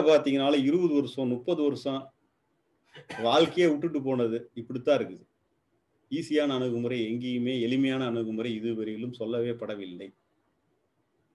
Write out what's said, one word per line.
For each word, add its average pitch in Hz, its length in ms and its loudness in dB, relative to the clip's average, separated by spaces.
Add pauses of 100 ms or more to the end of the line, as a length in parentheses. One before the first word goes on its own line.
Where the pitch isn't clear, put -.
பாத்தீங்கன்னாலும் 143 640 4
இருபது 165 300 2
வருஷம், 127 380 0
முப்பது 156 280 -2
வருஷம் 135 400 -2 (1160)
வாழ்க்கையே 156 480 4
விட்டுட்டு 151 340 0
போனது 123 360 0 (160)
இப்படித்தான் 127 440 -2
இருக்குது. 92 280 -8 (840)
ஈஸியான 147 420 0
அணுகுமுறை 123 480 -2
எங்கேயுமே, 123 580 -4
எளிமையான 131 460 0
அணுகுமுறை 117 480 -4
இதுவரையிலும் 110 640 -6
சொல்லவே 117 360 -4
படவில்லை. 98 540 -10 (1300)